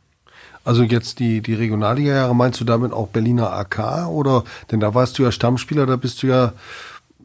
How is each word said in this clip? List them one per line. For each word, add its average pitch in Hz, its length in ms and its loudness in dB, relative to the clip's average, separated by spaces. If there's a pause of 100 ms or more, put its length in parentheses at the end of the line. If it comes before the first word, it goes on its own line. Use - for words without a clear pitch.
(640)
Also 120 180 4
jetzt 117 360 0
die, 113 240 0
die 110 120 -2
Regionalliga-Jahre, 120 800 0
meinst 120 260 2
du 120 40 -2
damit 117 280 0
auch 107 160 -4
Berliner 117 440 0
A 101 120 -6
K? 131 440 -4
Oder, 135 360 0 (280)
denn 113 80 0
da 107 140 0
warst 127 240 2
du 139 40 2
ja 120 80 4
Stammspieler, 127 560 0
da 131 100 0
bist 131 260 -6
du 135 60 0
ja 127 260 2 (720)